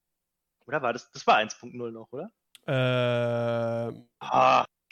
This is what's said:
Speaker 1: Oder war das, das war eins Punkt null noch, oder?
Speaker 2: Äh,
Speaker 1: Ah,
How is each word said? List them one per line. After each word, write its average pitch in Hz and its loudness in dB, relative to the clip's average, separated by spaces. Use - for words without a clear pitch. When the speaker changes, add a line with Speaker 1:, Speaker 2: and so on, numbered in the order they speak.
Speaker 1:
Oder 143 -4
war 120 0
das, - -10
das - -6
war 208 6
eins 107 0
Punkt 120 -16
null 120 -8
noch, 113 -16
oder? 165 -10
Speaker 2:
Äh, 120 0
Speaker 1:
Ah, 127 4